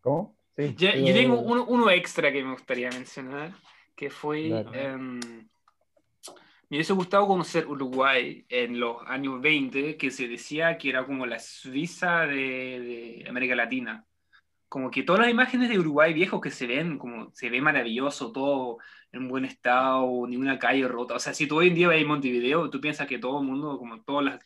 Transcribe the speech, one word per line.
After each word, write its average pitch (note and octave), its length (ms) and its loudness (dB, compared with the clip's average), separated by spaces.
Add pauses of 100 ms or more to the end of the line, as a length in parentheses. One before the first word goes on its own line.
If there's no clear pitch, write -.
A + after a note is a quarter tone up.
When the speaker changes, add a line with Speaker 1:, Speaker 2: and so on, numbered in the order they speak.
Speaker 1:
¿Cómo? D#3+ 360 -2 (180)
Sí, C#3+ 220 -2
Speaker 2:
Ya, F#3+ 140 4
Speaker 1:
pero C3+ 160 2
Speaker 2:
yo F#3+ 60 6
tengo B3 260 6
uno, A#3 260 2
uno A#3+ 240 6
extra E3+ 420 4
que C3+ 120 -2
me C3 80 -6
gustaría B2 380 -4
mencionar, C3+ 640 -10 (440)
que C#3+ 140 -8
fue, D3+ 400 -4
Speaker 1:
Dale. A#2 340 -4
Speaker 2:
em, C3 360 -8 (1500)
me D3 80 -4
hubiese E3 160 0
gustado G3 340 2
conocer E3+ 400 0
Uruguay C3 800 0
en A#2+ 300 -2
los A#2 180 -2 (100)
años C3 340 -6
veinte, C#3+ 540 0
que C3+ 160 -4
se B2 160 -6
decía D3+ 500 -2
que C#3 120 -4
era C3 160 -2
como C3 200 -4
la A#2 140 -6
Suiza E3 840 -2
de, C#3 100 -2 (880)
de - 60 -16
América B2 260 0
Latina, A#2 500 -2 (680)
como C3 180 -4
que C3 140 -2
todas F#3+ 200 4
las A#3+ 60 6
imágenes B3 380 2
de G#3 100 2
Uruguay D#3 360 4
viejo F3 260 0
que - 100 -6
se - 160 -8
ven, C#3 320 -2
como A#2+ 360 -12
se B2 160 -8
ve B2 120 0
maravilloso, C3 680 0
todo B2+ 460 0 (340)
en B2+ 160 -8
buen C3 160 -2
estado, B2+ 840 2
ni B2 120 -4
una C3+ 200 0
calle C3 300 2
rota. A#2+ 280 -4
O B2 40 -4
sea, C#3 140 -6
si D#3 120 -2
tú D3 120 0
hoy F3+ 100 6
en E3+ 80 6
día F3 140 6
ves D#3 180 6
Montevideo, C3+ 600 2
tú C3+ 100 -6
piensas D3 260 -4
que C3 140 -6
todo C3+ 220 -2
el C3+ 60 0
mundo, C#3 300 -4
como A#2 240 -14
todos C#3+ 220 0
los B2+ 120 0 (100)